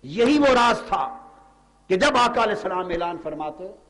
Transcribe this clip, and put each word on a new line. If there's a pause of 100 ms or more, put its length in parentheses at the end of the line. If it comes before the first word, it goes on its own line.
यही
वो
राज
था (840)
कि
जब
आका
अलैहिस्सलाम
ऐलान
फरमाते (220)